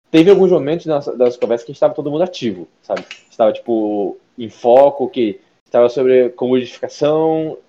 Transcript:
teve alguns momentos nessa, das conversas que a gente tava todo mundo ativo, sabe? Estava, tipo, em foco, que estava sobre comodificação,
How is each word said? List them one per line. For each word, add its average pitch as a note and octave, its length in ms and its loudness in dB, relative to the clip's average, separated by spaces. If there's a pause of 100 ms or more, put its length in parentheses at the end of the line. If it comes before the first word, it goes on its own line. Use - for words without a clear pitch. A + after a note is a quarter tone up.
(120)
teve E3 180 4
alguns F#3+ 220 6
momentos D#3+ 340 -2
nessa, C#3+ 300 -4
das B2 220 0
conversas A#2 280 -4
que D3 60 -16
a - 20 -12
gente - 60 -12
tava D3+ 140 0
todo C#3+ 180 -8
mundo D#3 120 0
ativo, G#2+ 440 -8 (140)
sabe? G2 200 -8 (280)
Estava, G#2+ 240 2
tipo, G#2 640 -4 (200)
em A#2 120 -12
foco, B2+ 600 2
que A2 300 -4 (260)
estava A#2+ 240 2
sobre B2+ 420 2
comodificação, D3 1300 -4 (120)